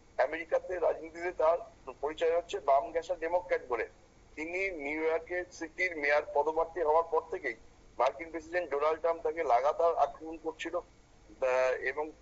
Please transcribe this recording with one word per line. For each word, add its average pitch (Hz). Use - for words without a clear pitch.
আমেরিকাতে 170
রাজনীতিতে 160
তার 165
পরিচয় 160
হচ্ছে 175
বাম 139
ঘেঁষা 165
ডেমোক্র্যাট 170
বলে। 113
তিনি 180
নিউ 156
ইয়র্কের 165
সিটির 170
মেয়র 147
পদপ্রার্থী 160
হওয়ার 160
পর 156
থেকেই 131
মার্কিন 139
প্রেসিডেন্ট 165
ডোনাল্ড 151
ট্রাম্প 165
তাকে 160
লাগাতার 151
আক্রমণ 156
করছিল। 160
আহ, -
এবং 147